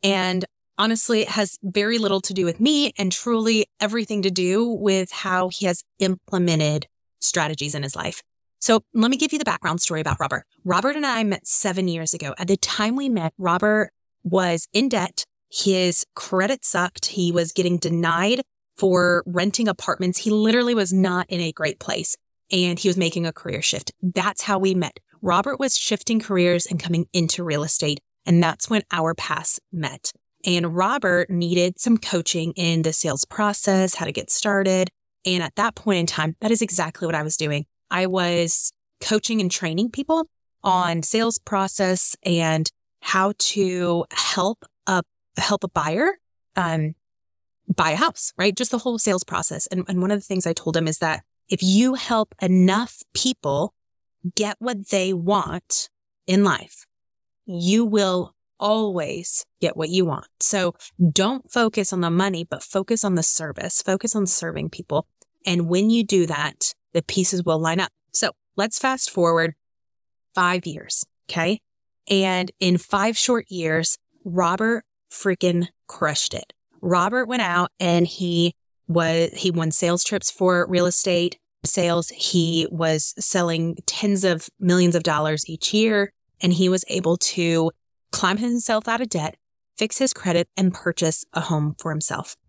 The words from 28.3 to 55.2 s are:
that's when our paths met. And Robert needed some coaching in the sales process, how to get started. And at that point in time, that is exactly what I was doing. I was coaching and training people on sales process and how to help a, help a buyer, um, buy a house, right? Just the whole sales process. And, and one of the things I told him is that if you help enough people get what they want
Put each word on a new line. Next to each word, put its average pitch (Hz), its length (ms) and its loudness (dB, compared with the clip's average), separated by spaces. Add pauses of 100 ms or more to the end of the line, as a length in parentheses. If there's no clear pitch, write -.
that's - 260 0
when 220 220 2
our 165 240 0
paths - 460 -4 (100)
met. 156 420 -6 (320)
And 175 300 0
Robert 185 560 0
needed 180 480 0
some 233 180 2
coaching 170 600 -2
in 165 260 2
the 160 100 0
sales 151 320 0
process, 196 720 2
how 165 100 -4
to 151 60 -6
get - 180 -6
started. 190 600 2 (360)
And 180 160 0
at 151 140 -6
that 226 180 0
point 196 240 0
in 170 80 0
time, 160 340 -2
that 220 100 0
is 226 120 2
exactly 175 440 -4
what 165 80 -2
I 151 80 -2
was 151 140 -4
doing. 147 300 -2 (240)
I 180 160 0
was 175 640 0 (280)
coaching 220 400 0
and 180 100 0
training 180 400 -2
people 320 360 0 (380)
on 180 380 2
sales 226 360 0
process 190 840 0
and 160 440 2 (320)
how 190 380 0
to 180 720 0
help - 540 -2 (240)
a, 185 140 2 (340)
help - 260 0
a 190 60 -6
buyer, 180 460 0 (420)
um, 160 380 0 (760)
buy 156 200 2
a 156 40 -2
house, - 400 -2
right? 196 200 2
Just - 160 -2
the 247 60 -2
whole 233 200 -2
sales 185 240 2
process. 165 460 -4
And, 180 180 -4
and 180 160 0
one 185 80 2
of 208 80 2
the 196 60 -8
things 185 240 -2
I 165 40 0
told 165 240 -2
him 165 120 0
is 160 100 -2
that 156 240 -2 (260)
if - 160 -2
you 220 300 6
help 226 460 -2
enough 190 640 4 (100)
people 160 600 -2 (600)
get 208 240 -2
what 220 300 -6
they 190 220 0
want 180 760 -2 (360)